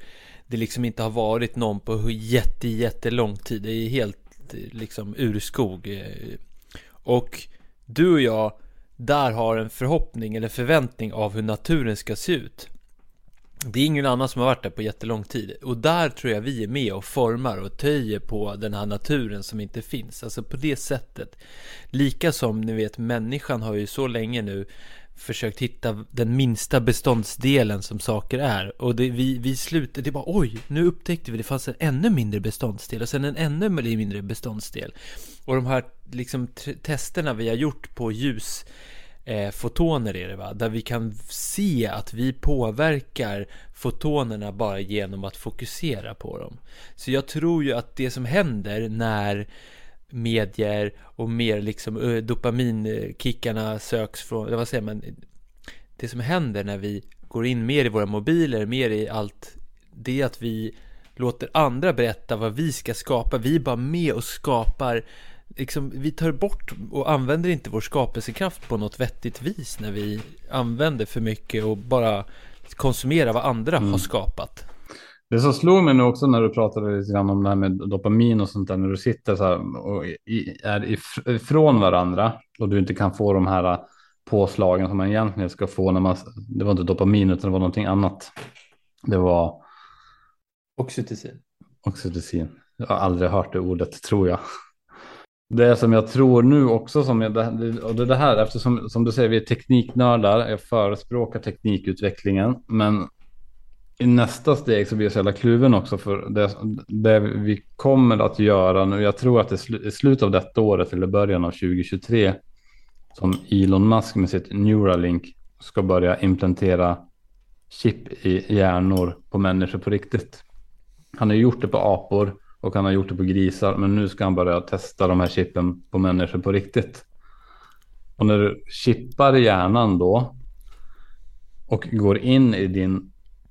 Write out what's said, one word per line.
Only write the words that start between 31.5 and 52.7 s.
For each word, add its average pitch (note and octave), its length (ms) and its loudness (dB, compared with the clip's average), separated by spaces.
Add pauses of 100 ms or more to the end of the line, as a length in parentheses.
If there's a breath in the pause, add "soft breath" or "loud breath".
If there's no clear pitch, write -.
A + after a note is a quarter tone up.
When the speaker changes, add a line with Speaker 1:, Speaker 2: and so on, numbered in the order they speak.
Speaker 1:
en B2+ 120 -8
ännu D#3 300 0
mindre A2 300 0
beståndsdel G#2+ 600 -6
och A#2 80 -6
sen C#3 160 -2
en C#3+ 100 -6
ännu D#3+ 340 -2
mindre A2 520 -2
beståndsdel." G#2+ 720 -10 (520 loud breath)
Och C3 100 0
de B2+ 100 0
här, B2+ 180 0 (280)
liksom, B2 360 -6
t-, - 340 -12
testerna D3+ 520 -4
vi A2+ 160 -4
har A2+ 60 0
gjort D3 400 -4
på A2+ 160 -4
ljus, A#2 540 -6 (600 soft breath)
eh, G#2 260 -4
fotoner A#2+ 640 -2
är F2+ 120 -10
det, F#2+ 80 -12
va? F#2+ 180 -12
Där A2+ 160 -4
vi A2 120 -6
kan A2+ 320 -6 (160)
se D#3 580 -2
att G#2 260 -8
vi B2+ 200 -2
påverkar B2+ 1120 0 (280 soft breath)
fotonerna A#2 800 -4
bara G2 280 -4
genom G2 440 -6
att G2 140 -10
fokusera A#2 760 -8
på - 240 -14
dem. - 200 -14 (380 soft breath)
Så - 160 -10
jag C3+ 160 0
tror D#3+ 360 0
ju C3+ 100 0
att A#2 220 -6
det B2+ 140 -4
som B2+ 160 -8
händer A2+ 640 -2
när G#2 580 -2 (640 soft breath)
medier G#2 840 -2
och - 300 -10
mer, A2+ 320 0
liksom, G#2+ 360 -6
ö-, A#2 240 -2
dopaminkickarna A2 1600 -4